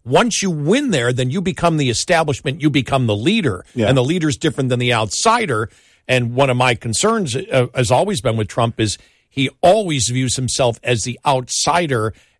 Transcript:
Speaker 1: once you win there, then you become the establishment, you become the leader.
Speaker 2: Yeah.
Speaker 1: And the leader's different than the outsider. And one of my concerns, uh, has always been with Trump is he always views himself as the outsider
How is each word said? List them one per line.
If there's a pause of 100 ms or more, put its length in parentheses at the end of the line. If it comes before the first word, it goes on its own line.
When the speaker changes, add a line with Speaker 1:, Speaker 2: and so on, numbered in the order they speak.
Speaker 1:
once
you
win
there,
then
you
become
the
establishment,
you
become
the
leader.
Speaker 2:
Yeah.
Speaker 1:
And
the
leader's
different
than
the
outsider. (360)
And
one
of
my
concerns,
uh,
has
always
been
with
Trump
is (280)
he (120)
always
views
himself
as
the
outsider (260)